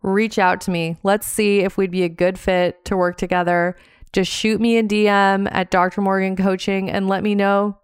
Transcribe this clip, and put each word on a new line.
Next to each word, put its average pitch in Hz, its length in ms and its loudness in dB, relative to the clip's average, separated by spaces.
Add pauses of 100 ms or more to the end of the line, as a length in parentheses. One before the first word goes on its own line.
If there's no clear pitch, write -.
reach 214 380 0
out 185 220 2
to - 100 -6
me. 165 320 -4
Let's 196 240 0
see 202 320 2
if 190 180 0
we'd 196 140 0
be 180 140 -2
a 170 40 -2
good 180 300 -2
fit 180 460 0
to 196 120 -4
work 175 200 0
together. 175 600 0 (360)
Just 185 180 0
shoot 220 300 -2
me 233 160 2
a 226 80 2
D 208 240 2
M 196 420 2
at 185 220 -2
Doctor 185 300 0
Morgan 190 340 0
Coaching 190 520 -2
and 190 200 -2
let 190 160 -2
me 208 100 0
know 202 500 0